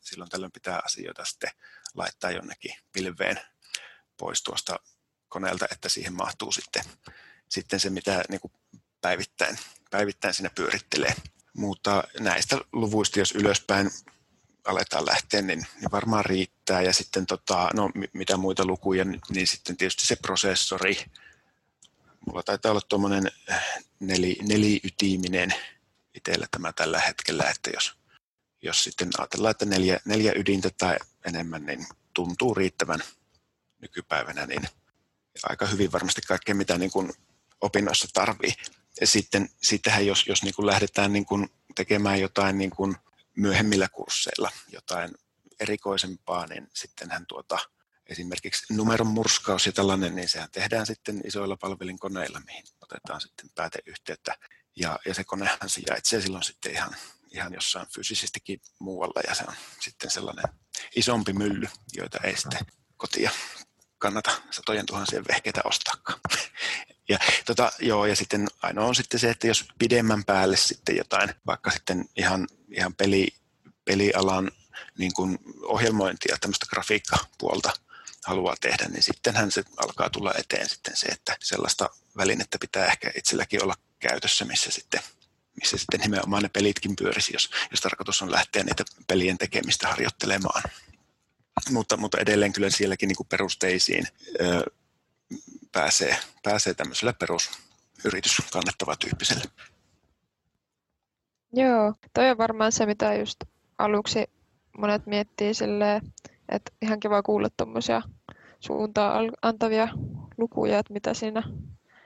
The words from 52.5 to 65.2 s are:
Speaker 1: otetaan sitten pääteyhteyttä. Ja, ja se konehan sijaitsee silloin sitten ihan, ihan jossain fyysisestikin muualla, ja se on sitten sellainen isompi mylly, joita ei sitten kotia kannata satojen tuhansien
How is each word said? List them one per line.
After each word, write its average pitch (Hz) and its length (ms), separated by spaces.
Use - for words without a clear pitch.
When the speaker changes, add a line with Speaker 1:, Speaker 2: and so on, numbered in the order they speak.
Speaker 1:
otetaan - 400
sitten - 340
pääteyhteyttä. - 800
Ja, 82 300
ja 95 80
se 98 100
konehan 95 460
sijaitsee - 520
silloin 92 220
sitten - 280
ihan, - 240
ihan 87 220
jossain 92 340
fyysisestikin - 760
muualla, 92 480
ja - 80
se - 120
on - 80
sitten - 320
sellainen - 340
isompi 110 380
mylly, 101 340
joita 87 300
ei 95 140
sitten - 240
kotia - 340
kannata - 440
satojen - 340
tuhansien 98 420